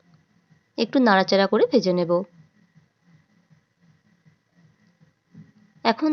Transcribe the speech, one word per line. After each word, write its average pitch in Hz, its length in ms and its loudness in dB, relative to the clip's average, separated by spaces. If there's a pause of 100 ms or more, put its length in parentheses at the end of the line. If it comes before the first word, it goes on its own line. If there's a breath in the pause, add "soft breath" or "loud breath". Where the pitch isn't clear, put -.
(800)
একটু 233 180 -4 (100)
নাড়াচাড়া 196 400 2
করে 220 240 0
ভেজে 185 220 0
নেব। 175 200 -2 (3750)
এখন 233 280 -2